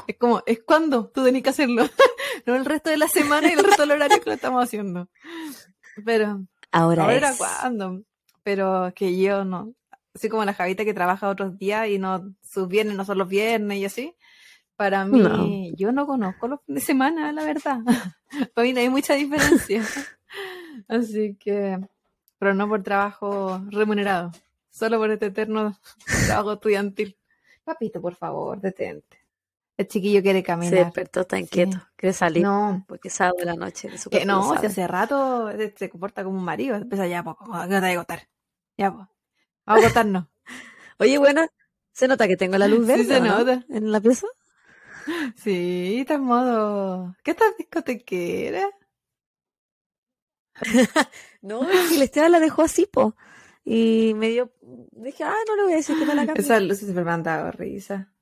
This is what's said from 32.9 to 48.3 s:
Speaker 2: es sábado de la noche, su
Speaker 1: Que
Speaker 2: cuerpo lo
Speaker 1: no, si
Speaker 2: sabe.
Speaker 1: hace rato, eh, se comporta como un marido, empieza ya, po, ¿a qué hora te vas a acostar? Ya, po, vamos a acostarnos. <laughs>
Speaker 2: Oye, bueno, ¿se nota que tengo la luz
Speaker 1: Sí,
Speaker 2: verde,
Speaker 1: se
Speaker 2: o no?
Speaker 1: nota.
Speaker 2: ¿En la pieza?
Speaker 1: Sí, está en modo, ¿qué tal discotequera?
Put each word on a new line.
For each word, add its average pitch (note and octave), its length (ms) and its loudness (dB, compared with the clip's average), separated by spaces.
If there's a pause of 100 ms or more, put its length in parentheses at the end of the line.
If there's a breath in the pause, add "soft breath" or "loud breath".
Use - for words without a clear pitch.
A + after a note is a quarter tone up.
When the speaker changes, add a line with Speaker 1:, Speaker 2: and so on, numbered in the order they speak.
Speaker 2:
es - 80 -12
sábado F3+ 240 0
de F3 60 -4
la E3+ 100 -4
noche, - 420 -12
su - 140 -14
Speaker 1:
Que - 60 2
Speaker 2:
cuerpo G3 160 0
lo F#3+ 60 2
Speaker 1:
no, G3+ 100 0
si D4+ 80 2
Speaker 2:
sabe. G#3+ 100 -2
Speaker 1:
hace F#3+ 200 -4
rato, A#3 600 -2
eh, G#3 260 -6
se F#3+ 140 -8
comporta F#3+ 340 -10
como F#3+ 140 -6
un F#3 60 -6
marido, G#3+ 320 -4
empieza G3+ 320 -4
ya, F3 160 -4
po, D#3 80 -10 (200)
¿a F3 160 -8
qué F#3+ 60 -2
hora - 60 2
te - 0 -
vas F#3 40 -2
a F#3 100 0
acostar? E3+ 340 -8 (500)
Ya, G3 140 0
po, - 60 -14
vamos F#3+ 120 -20 (560)
a G#3+ 100 4 (120)
acostarnos. G#3 380 2 (200)
<laughs> - 540 -18
Speaker 2:
Oye, B3+ 180 4
bueno, C#4+ 300 6 (460)
¿se B3+ 140 2
nota A#3+ 200 2
que F3+ 100 4
tengo F#3 220 0
la G3+ 80 6
luz A3+ 140 6
Speaker 1:
Sí, A3+ 40 4
Speaker 2:
verde, B3 200 4
Speaker 1:
se C4+ 120 4
Speaker 2:
o B3 60 4
no? G#3 160 2
Speaker 1:
nota. B3+ 300 2
Speaker 2:
¿En G#3+ 220 -2
la G#3+ 100 2
pieza? A#3+ 260 4 (1080 loud breath)
Speaker 1:
Sí, F3+ 680 -2
está D4+ 140 -2
en C#4 100 -2
modo, G#3 1000 0
¿qué D#4+ 100 -2
tal G#4+ 240 2
discotequera? B3+ 1120 -4 (1900)